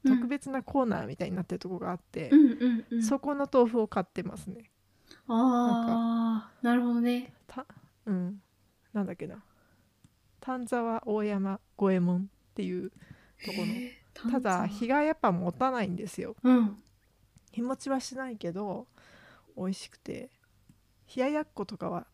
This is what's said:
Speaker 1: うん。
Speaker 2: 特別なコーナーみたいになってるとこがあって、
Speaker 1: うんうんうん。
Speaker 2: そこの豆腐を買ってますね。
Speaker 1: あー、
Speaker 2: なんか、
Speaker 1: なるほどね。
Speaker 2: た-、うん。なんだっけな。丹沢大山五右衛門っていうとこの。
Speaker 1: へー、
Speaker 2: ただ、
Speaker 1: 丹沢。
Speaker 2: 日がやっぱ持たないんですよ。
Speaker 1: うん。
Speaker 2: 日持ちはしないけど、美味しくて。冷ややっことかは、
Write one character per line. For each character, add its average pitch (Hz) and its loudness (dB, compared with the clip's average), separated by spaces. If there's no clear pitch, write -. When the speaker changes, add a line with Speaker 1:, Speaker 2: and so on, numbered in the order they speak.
Speaker 1:
う 269 4
ん。 262 8
Speaker 2:
特 240 2
別 277 -4
な 262 -4
コ - 0
ー 247 4
ナ 208 0
ー 104 -10
み 131 -10
た - -4
い - -4
に 180 -6
な 180 -2
っ - -16
て - -8
る 180 -6
と 180 -10
こ 185 -6
が 180 -6
あ 180 -4
っ - -8
て、 - -8
Speaker 1:
う 277 10
ん 302 12
う 247 6
ん 226 -2
う 233 -2
ん。 233 0
Speaker 2:
そ 269 2
こ 277 -4
の 277 -2
豆 240 6
腐 233 2
を 214 0
買 202 -2
っ 180 -2
て - -8
ま - -10
す 151 -14
ね。 - -14
Speaker 1:
あ 240 -2
ー、 226 4
Speaker 2:
な 240 4
ん 226 -2
か、 226 0
Speaker 1:
な 240 4
る 247 4
ほ 240 2
ど 233 2
ね。 247 -2
Speaker 2:
た-、 - -12
う 214 -2
ん。 185 -4
な 208 -2
ん - -4
だ 180 -6
っ - -16
け 160 -10
な。 - -14
丹 254 -8
沢 233 -2
大 214 0
山 196 -2
五 196 2
右 185 4
衛 - 4
門 180 2
っ - -12
て 208 -6
い 180 -4
う 202 -10
と - -20
こ 202 -6
の。 214 -2
Speaker 1:
へ 240 -6
ー、 233 -4
Speaker 2:
た 254 2
だ、 - -
Speaker 1:
丹 - -2
沢。 202 2
Speaker 2:
日 208 -4
が 285 4
や 311 2
っ 311 -20
ぱ 220 4
持 175 0
た 262 0
な 247 -2
い 202 -2
ん 180 -4
で 180 -6
す - -12
よ。 - -8
Speaker 1:
う 247 6
ん。 220 4
Speaker 2:
日 233 -6
持 254 -2
ち - -6
は 262 0
し - -10
な 262 -8
い 226 -10
け 170 -6
ど、 202 -6
美 - -8
味 190 -2
し - -16
く - -20
て。 - -12
冷 254 0
や 262 2
や 302 -2
っ 302 -8
こ 202 -6
と 202 -12
か - -6
は、 175 -8